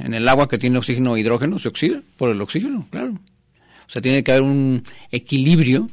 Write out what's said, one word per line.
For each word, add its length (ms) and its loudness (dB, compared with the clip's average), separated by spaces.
en 140 -6
el 140 2
agua 200 4
que 100 -2
tiene 200 2
oxígeno 380 0
e 40 0
hidrógeno, 380 0
se 100 -6
oxida 340 -2
por 140 0
el 100 -2
oxígeno, 500 -6
claro. 220 -8
O 40 -20
sea, 100 -6
tiene 240 0
que 80 2
haber 100 4
un 400 0
equilibrio 840 2